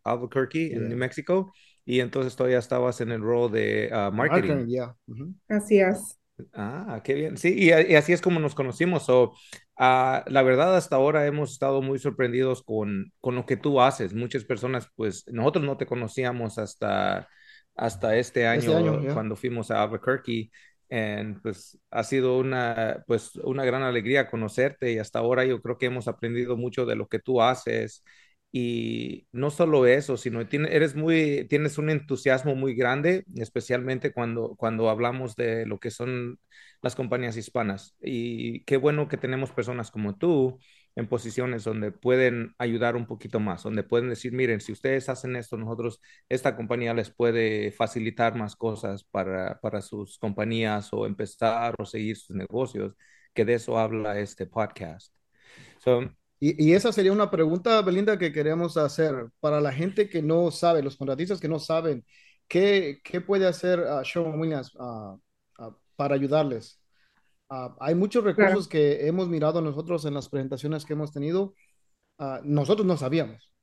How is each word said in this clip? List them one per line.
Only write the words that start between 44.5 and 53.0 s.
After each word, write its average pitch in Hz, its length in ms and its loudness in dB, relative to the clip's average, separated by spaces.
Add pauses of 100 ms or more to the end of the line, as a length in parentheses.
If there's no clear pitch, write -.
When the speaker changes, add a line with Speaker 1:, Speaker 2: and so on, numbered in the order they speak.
Speaker 1:
si - 100 -12
ustedes 135 380 -4
hacen 127 260 -6
esto, 117 220 -10
nosotros, 113 420 -6 (300)
esta 127 260 0
compañía 117 380 -4
les 113 160 -2
puede 110 640 0
facilitar 113 640 -2
más 107 200 -6
cosas 104 480 -6
para, 92 560 -4
para 107 220 -4
sus 104 360 -12
compañías 107 760 -2
o 107 120 -2
empezar 113 720 -2
o - 80 -6
seguir 107 300 -6
sus - 220 -12
negocios", 101 580 -4 (380)